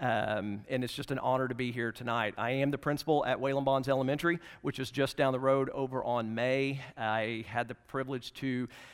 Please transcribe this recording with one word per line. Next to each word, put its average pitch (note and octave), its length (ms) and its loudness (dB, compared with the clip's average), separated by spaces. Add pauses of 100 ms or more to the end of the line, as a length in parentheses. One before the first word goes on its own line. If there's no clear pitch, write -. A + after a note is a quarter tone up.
Um, G#2+ 680 0
and B2+ 140 -2
it's A#2+ 100 -4
just C#3 200 -6
an C3+ 80 -2
honor C3 260 2
to B2 80 -2
be B2 160 -2
here A#2 220 -2
tonight. A#2 240 -2
I A2 340 0
am C#3 200 2
the C#3+ 80 0
principal D3 480 2
at B2 140 2
Wayland C#3 260 0
Bonds C3+ 240 2
Elementary, C#3+ 480 2 (240)
which C#3+ 160 -4
is B2+ 120 -6
just C#3 280 0
down C3+ 140 4
the B2+ 80 0
road C3+ 300 4
over C3 320 -2
on A2+ 320 0
May. C3+ 460 2 (160)
I A2 500 0
had A#2 220 -2
the B2 60 -8
privilege C3 600 -6
to, B2+ 340 -2 (260)